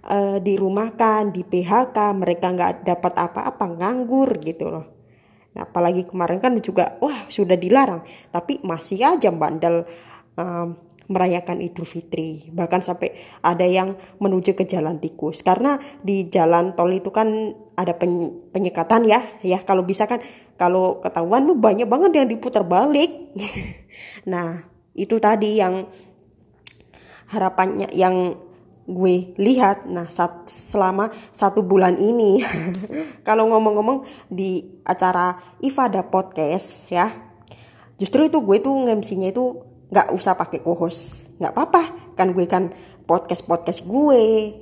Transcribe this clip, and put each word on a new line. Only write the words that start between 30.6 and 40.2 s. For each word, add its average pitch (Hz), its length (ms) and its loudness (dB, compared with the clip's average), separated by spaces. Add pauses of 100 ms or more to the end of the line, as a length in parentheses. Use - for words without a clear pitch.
satu 202 320 0
bulan 185 400 4
ini, 220 400 4 (380)
<laughs> 302 480 -10
kalau 220 260 4
ngomong-ngomong 220 500 2 (240)
di 185 560 -6
acara 180 540 0 (240)
Ifada 247 480 0
Podcast 185 800 -2
ya, 180 240 0 (840)
justru 254 300 2
itu 311 160 2
gue 202 180 4
tuh 269 140 -2
nge-M 233 320 0
C-nya 190 240 -4
itu 247 400 -4 (200)
nggak - 240 2
usah 185 240 0